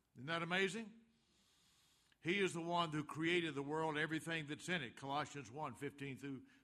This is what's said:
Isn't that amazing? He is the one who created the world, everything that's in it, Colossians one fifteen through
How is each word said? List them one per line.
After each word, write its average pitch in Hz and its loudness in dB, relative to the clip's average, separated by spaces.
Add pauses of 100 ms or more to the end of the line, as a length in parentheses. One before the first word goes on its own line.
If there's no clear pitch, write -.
(160)
Isn't 120 -10
that 165 0
amazing? 190 2 (1300)
He 190 4
is 180 4
the 170 -2
one 170 4
who 151 0
created 165 2
the 139 0
world, 156 2
everything 160 0
that's 147 -6
in 175 2
it, 113 -6
Colossians 139 -4
one 143 -4
fifteen 139 -6
through 135 -6 (240)